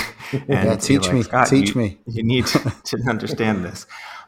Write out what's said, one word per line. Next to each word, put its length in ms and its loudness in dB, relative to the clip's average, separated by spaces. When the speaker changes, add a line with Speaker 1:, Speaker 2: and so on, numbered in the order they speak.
Speaker 1:
<laughs> 260 -6
and 220 4
Speaker 2:
Yeah, 40 2
Speaker 1:
be 60 -2
Speaker 2:
teach 260 4
Speaker 1:
like, 60 0
Speaker 2:
me, 100 2
Speaker 1:
"Scott, 240 2
Speaker 2:
teach 280 4
Speaker 1:
you, 0 -
Speaker 2:
me. 320 -2
Speaker 1:
you 160 -4
need 240 2
Speaker 2:
<laughs> 380 -2
Speaker 1:
to 120 -4
understand 560 -2
this." 220 -10